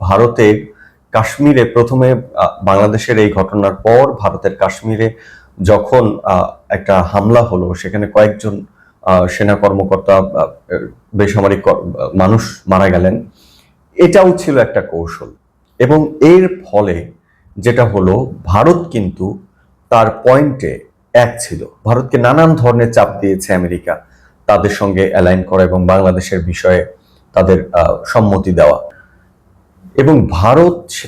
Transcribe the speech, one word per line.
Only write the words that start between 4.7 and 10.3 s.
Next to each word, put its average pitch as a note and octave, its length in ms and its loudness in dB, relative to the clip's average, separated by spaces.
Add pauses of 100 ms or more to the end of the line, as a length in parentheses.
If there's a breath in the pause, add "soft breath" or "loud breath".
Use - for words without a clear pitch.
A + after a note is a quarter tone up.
যখন, G#2 600 2
আহ, F#2+ 260 -2 (200)
একটা F#2+ 340 0
হামলা G#2 380 2
হলো, F2+ 320 -4
সেখানে G2 400 -8
কয়েকজন, G#2 520 0 (360 soft breath)
আহ, F2+ 260 2
সেনা G#2 280 -2
কর্মকর্তা, G2 640 0
আহ, - 680 -4 (300)